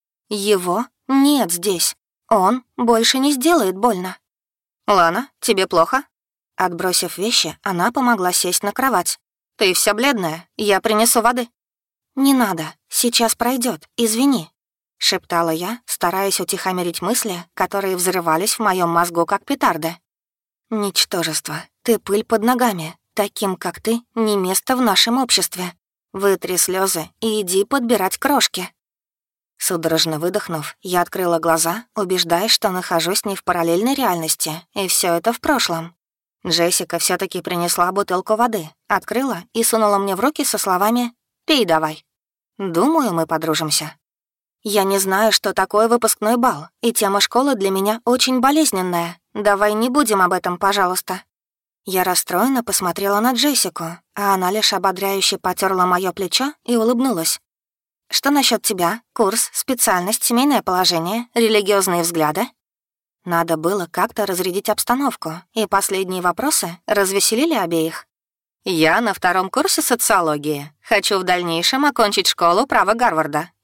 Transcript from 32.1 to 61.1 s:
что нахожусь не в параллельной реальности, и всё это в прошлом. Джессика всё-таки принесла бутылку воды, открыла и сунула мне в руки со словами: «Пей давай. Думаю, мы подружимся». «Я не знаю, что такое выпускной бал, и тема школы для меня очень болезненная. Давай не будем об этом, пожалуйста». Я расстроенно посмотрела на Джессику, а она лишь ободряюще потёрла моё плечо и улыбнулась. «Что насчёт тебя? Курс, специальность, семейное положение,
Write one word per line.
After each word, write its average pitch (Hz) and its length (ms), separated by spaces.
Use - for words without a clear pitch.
что 202 200
нахожусь 180 520
не 196 140
в - 80
параллельной 180 500
реальности, 170 640
и 190 160
всё 175 240
это 170 180
в 233 80
прошлом. 175 540
Джессика 170 540
всё-таки 180 420
принесла 175 500
бутылку 190 440
воды, 214 340
открыла 214 560
и 226 100
сунула 214 340
мне 196 180
в 180 40
руки 285 260
со - 120
словами: 214 560
«Пей 269 200
давай. 156 400
Думаю, 202 560
мы 160 120
подружимся». 156 720
«Я 202 200
не 196 160
знаю, 196 320
что 196 220
такое 208 340
выпускной 226 500
бал, 185 320
и 240 100
тема 202 280
школы 262 360
для 196 160
меня 202 340
очень 254 340
болезненная. 185 800
Давай 208 400
не 226 160
будем 226 320
об 180 120
этом, 180 240
пожалуйста». 190 680
Я 185 160
расстроенно 190 600
посмотрела 196 560
на 247 140
Джессику, 226 520
а 202 180
она 185 160
лишь 208 240
ободряюще 190 640
потёрла 185 480
моё 180 280
плечо 254 400
и 240 140
улыбнулась. 233 640
«Что - 220
насчёт 262 300
тебя? 185 400
Курс, 220 400
специальность, 214 720
семейное 254 380
положение, 233 720